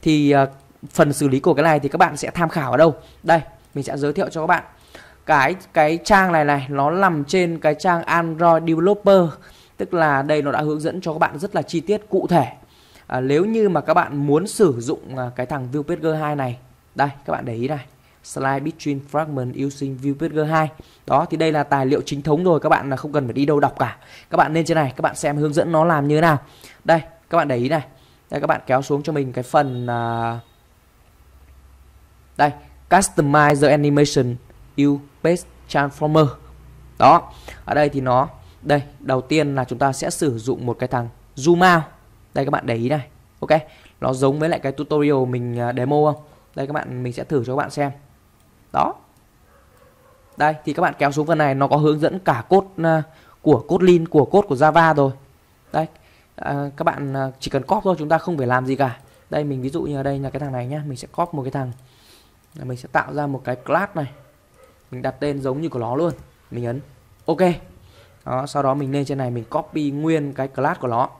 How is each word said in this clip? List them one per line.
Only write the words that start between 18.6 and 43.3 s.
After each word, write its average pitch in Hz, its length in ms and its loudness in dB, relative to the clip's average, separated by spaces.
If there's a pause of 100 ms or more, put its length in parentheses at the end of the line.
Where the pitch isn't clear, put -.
fragment 135 560 -4
using 139 300 -8
Vue 139 220 -4
Paint 151 140 -4
G 151 60 -2 (100)
hai. 156 200 0 (360)
Đó, 139 240 2
thì 156 80 -4
đây 160 140 2
là 147 120 0
tài 139 220 0
liệu 135 200 2
chính 143 160 -6
thống 151 220 0
rồi, 170 160 4
các 151 100 -2
bạn 139 200 2
là 131 60 -2
không 147 160 -10
cần 143 140 0
phải 117 80 -6
đi 139 120 2
đâu 147 140 2
đọc 139 200 2
cả. 123 180 -2 (320)
Các 165 80 -2
bạn 151 160 4
lên 160 120 0
trên 165 100 0
này, 139 200 0
các - 60 -8
bạn - 140 -2
xem 147 220 -2
hướng 147 160 0
dẫn 160 180 0
nó 160 140 4
làm 151 220 2
như 151 80 2
thế 156 60 4
nào. 165 160 4 (460)
Đây, 160 180 4 (280)
các 165 80 2
bạn 156 100 2
để 135 80 0
ý 120 140 -2
này. 151 160 -2 (440)
Đây, 143 120 -6
các - 60 -6
bạn 135 200 -2
kéo 131 140 2
xuống 143 220 -2
cho 160 100 -4
mình 139 200 -4
cái 127 100 -6
phần, 127 440 -2
à, 117 520 -4 (2000)
đây, 147 140 4 (380)
Customize 147 720 4
the 143 80 6
animation, 147 640 2 (420)
you 143 220 2 (240)
paste 175 260 0 (200)
transformer. 151 580 2 (720)
Đó, 151 360 6 (320)
ở - 80 -2
đây 147 160 4
thì 135 120 -4
nó, 127 280 2 (320)
đây, 143 200 2 (180)
đầu 131 220 -2
tiên 147 340 0
là 131 100 -2
chúng 120 140 -8
ta 135 140 2
sẽ - 160 -6
sử 143 300 -2
dụng 120 260 -4
một 120 140 -4
cái 127 80 -2
thằng 120 220 -4 (260)
zoom 170 400 4
out. 160 80 2 (500)
Đây, 139 120 -2
các 139 60 -2
bạn - 140 -2
để 123 100 -2
ý 117 140 -2
này. 147 180 -4 (320)